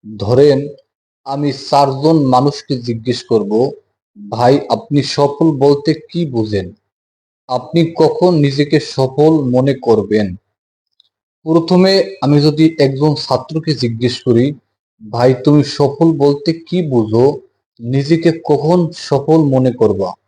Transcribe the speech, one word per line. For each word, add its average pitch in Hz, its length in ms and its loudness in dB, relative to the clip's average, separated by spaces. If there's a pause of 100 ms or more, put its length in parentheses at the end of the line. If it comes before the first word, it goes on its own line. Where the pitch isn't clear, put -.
(160)
ধরেন, 135 520 2 (560)
আমি 143 280 -4
চারজন 139 760 0
মানুষকে 131 520 0
জিজ্ঞেস 117 460 -6
করব, 110 480 0 (580)
"ভাই, 127 380 2
আপনি 131 340 -2
সফল 143 480 0
বলতে 143 440 0
কি 170 320 -8
বুঝেন? 107 460 -6 (760)
আপনি 160 480 -2
কখন 170 380 2
নিজেকে 143 460 0
সফল 147 520 0 (180)
মনে 127 240 0
করবেন?" 104 640 0 (1040)
প্রথমে 180 800 2
আমি 147 200 2
যদি 156 380 2
একজন 143 360 0
ছাত্রকে 147 600 -6
জিজ্ঞেস 117 480 -4
করি, 127 300 2 (580)
"ভাই, 123 240 2 (100)
তুমি 147 200 4
সফল 143 480 0
বলতে 143 400 0
কি 175 300 -6
বুঝো? 120 560 0 (420)
নিজেকে 143 520 0 (120)
কখন 160 500 0
সফল 143 420 -2
মনে 131 360 2
করবা?" 98 420 -2 (140)